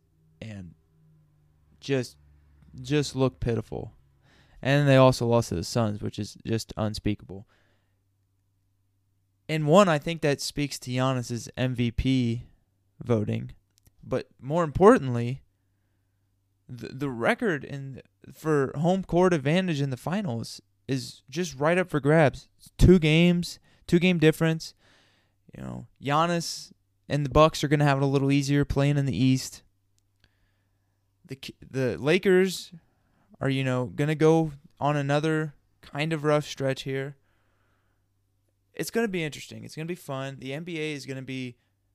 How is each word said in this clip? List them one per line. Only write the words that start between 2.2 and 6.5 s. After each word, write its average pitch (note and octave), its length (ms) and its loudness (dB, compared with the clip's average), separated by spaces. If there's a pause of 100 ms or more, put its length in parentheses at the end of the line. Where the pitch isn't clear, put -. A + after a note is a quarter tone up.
just C#3 340 -2
look C3 260 0
pitiful. - 520 -6 (680)
And C#3+ 260 2
they C3+ 80 8
also C3 300 6
lost A#2 240 2
to G2+ 40 -2
the E2+ 100 -4
Suns, G#2+ 360 -2
which - 180 -8
is G#2 280 -10
just A2+ 320 -4